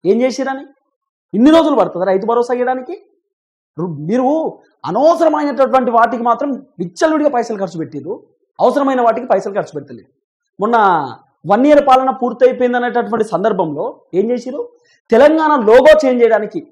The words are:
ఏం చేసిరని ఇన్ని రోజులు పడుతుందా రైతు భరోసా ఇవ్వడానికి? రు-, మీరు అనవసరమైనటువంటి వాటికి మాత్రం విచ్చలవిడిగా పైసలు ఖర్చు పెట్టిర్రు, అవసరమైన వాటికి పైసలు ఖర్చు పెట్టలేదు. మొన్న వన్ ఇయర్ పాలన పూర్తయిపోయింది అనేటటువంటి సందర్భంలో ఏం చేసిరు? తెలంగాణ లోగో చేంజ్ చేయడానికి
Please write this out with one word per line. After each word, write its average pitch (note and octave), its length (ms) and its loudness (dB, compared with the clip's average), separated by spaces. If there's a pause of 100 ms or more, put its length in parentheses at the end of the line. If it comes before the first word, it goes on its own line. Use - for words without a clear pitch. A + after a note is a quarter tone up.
ఏం A3 160 0
చేసిరని C4+ 440 -4 (680)
ఇన్ని B3 180 4
రోజులు D#4 240 4
పడుతుందా F3+ 300 -2
రైతు F#3+ 200 0
భరోసా A#3+ 280 -2
ఇవ్వడానికి? B3+ 480 -6 (760)
రు-, E3 200 -8
మీరు C4 580 -2 (280)
అనవసరమైనటువంటి C4+ 1040 0
వాటికి A#3 320 0
మాత్రం B3 300 -2
విచ్చలవిడిగా D4 760 -4
పైసలు A3+ 280 -4
ఖర్చు F3+ 200 -8
పెట్టిర్రు, D3+ 460 -12 (360)
అవసరమైన B3+ 420 0
వాటికి A#3 260 0
పైసలు G3+ 260 -2
ఖర్చు - 220 -6
పెట్టలేదు. B2+ 320 -16 (520)
మొన్న A3+ 160 0 (720)
వన్ A#3 200 2
ఇయర్ C#4+ 200 4
పాలన C4 220 4
పూర్తయిపోయింది B3 680 0
అనేటటువంటి A3+ 480 -2
సందర్భంలో F#3 760 -4 (120)
ఏం G#3 180 -2
చేసిరు? B3+ 380 -8 (420)
తెలంగాణ D4 540 4
లోగో C4+ 400 8
చేంజ్ B3 180 2
చేయడానికి G#3+ 480 -2